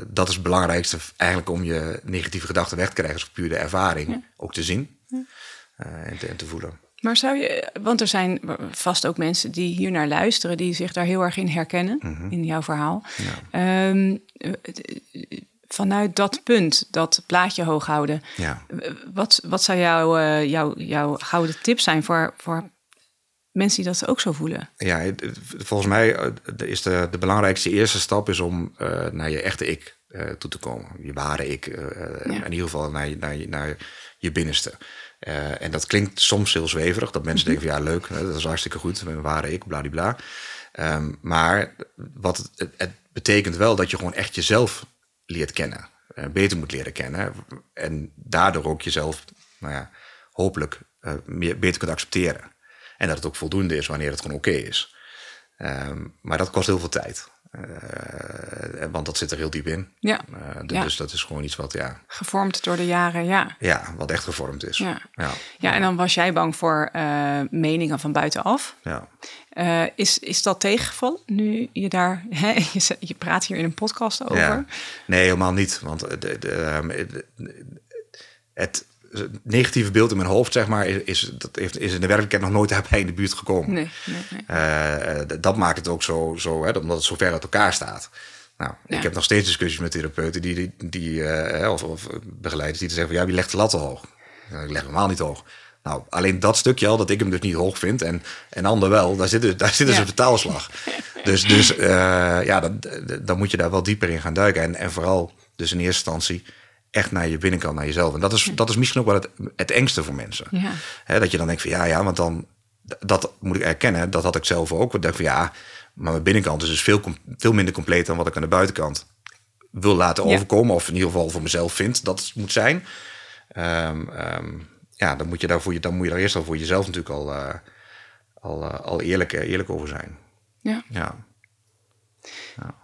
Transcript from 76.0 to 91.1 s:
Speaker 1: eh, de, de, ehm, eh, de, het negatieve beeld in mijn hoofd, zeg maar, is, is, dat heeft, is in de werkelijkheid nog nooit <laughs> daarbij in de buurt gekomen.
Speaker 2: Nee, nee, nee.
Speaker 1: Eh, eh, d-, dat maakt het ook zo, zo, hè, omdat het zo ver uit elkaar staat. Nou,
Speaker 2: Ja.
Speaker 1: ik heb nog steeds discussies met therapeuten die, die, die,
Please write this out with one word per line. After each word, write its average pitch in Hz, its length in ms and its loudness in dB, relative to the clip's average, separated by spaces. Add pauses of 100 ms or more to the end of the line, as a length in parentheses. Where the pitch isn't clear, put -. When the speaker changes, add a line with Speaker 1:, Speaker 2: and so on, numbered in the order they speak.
Speaker 1:
eh, - 180 -6
de, - 180 -4
de, - 120 -6
ehm, 80 400 -2
eh, - 180 -4
de, - 160 -12 (1300)
het - 320 -4 (560)
negatieve 113 480 4
beeld 113 200 6
in 104 60 0
mijn 92 120 2
hoofd, 110 240 4
zeg 110 140 2
maar, 104 200 2
is, 95 160 0
is, 95 180 -2 (180)
dat - 180 -12
heeft, 92 220 -4
is 92 160 -2
in 87 60 -2
de 92 60 2
werkelijkheid 104 380 4
nog 95 80 0
nooit 104 200 4
<laughs> - 20 2
daarbij 98 260 2
in 95 60 0
de 90 60 -4
buurt 92 220 -2
gekomen. 95 380 0
Speaker 2:
Nee, 165 180 -2 (160)
nee, 90 100 -6 (140)
nee. - 160 -12
Speaker 1:
Eh, 76 720 0
eh, 73 60 -4
d-, 78 160 -6
dat 98 140 4
maakt 85 220 4
het 80 100 -6
ook 82 140 -2
zo, 82 360 0
zo, 80 260 -2
hè, 80 140 0
omdat 82 180 -2
het 78 100 0
zo - 100 -4
ver 92 160 2
uit - 100 -2
elkaar 104 300 4
staat. - 380 -6 (460)
Nou, - 160 -6 (140)
Speaker 2:
Ja. - 100 -2
Speaker 1:
ik 82 60 0
heb 87 120 0
nog 90 100 0
steeds 104 220 4
discussies 80 340 0
met 82 100 -2
therapeuten 80 520 -2
die, 90 120 -2
die, 90 180 -2 (180)
die, 80 340 -2